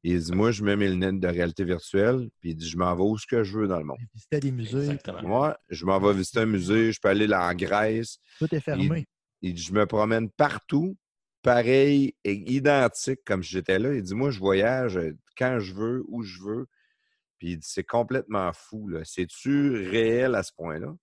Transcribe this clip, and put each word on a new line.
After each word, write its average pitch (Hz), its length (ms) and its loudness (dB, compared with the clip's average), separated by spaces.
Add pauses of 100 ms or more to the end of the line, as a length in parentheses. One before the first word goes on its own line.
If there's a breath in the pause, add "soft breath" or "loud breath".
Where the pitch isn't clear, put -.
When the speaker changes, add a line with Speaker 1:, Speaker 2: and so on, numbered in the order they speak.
Speaker 1:
il 87 160 2
dit, « 82 140 -6
Moi, 107 180 4
je 104 120 -4
mets 101 120 2
mes 101 140 2
lunettes 92 300 0
de 90 80 0
réalité 87 360 -2
virtuelle, 104 640 0 (100)
puis 85 120 -6
il 80 40 -6
dit, 80 120 -10
je 80 100 -8
m'en 90 180 2
vais 90 80 0
où 107 140 2
ce - 100 -12
que 117 160 0
je 101 160 -6
veux 107 80 0
dans 92 100 0
le 80 80 -4
monde. » 71 140 -10 (160)
Speaker 2:
Visiter 147 240 -6
des 139 120 -2
musées. 120 280 -4
Speaker 3:
Exactement. 120 680 -2
Speaker 1:
Ouais, 151 60 -2 (160)
je 82 160 -8
m'en 95 140 4
vais 101 140 4
visiter 95 260 0
un 110 80 2
musée, 107 440 2
je - 80 -6
peux 104 100 2
aller 104 180 4
là 92 200 2
en 87 60 0
Grèce. 107 640 0 (220 soft breath)
Speaker 2:
Tout 160 140 -2
est 156 60 -2
fermé. 147 460 -2 (360)
Speaker 1:
Il, 92 80 -4
il 87 40 -4
dit, « 85 100 -8
Je 87 100 -8
me 104 120 4
promène 110 460 2
partout, 147 680 0 (460)
pareil 135 800 4
et 101 100 0 (180)
identique 135 760 2
comme 92 180 -2
j'étais 92 360 0
là. » 131 160 0
Il 113 60 -2
dit, « 92 140 -8
Moi, 135 160 0
je 107 80 -6
voyage, 98 580 2
euh, 80 180 -4 (220)
quand 127 220 0
je 95 140 -8
veux, 113 340 -4
où 117 160 -10
je 92 180 -16
veux. » 110 260 -8 (680)
Puis 85 140 -8
il 85 60 -6
dit, « 78 120 -16
C'est 95 140 -8
complètement 107 680 -2
fou, 107 340 -14
là. 80 160 -6
C'est-tu 127 840 -2
réel 117 460 2
à 98 80 0
ce - 100 -10
point-là ? » 82 500 -8